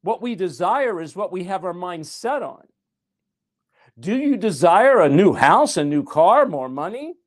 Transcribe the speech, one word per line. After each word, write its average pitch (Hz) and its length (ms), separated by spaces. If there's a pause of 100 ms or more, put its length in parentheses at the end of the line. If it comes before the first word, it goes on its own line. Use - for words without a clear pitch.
What 214 220
we 240 100
desire 190 640
is 160 160
what 196 160
we 185 120
have 185 200
our 180 100
mind 175 340
set 262 340
on. - 240 (1300)
Do 180 160
you 277 220
desire 196 640
a 147 80
new 165 240
house, 185 440
a 151 60
new 147 200
car, 226 440
more 135 200
money? 208 460 (140)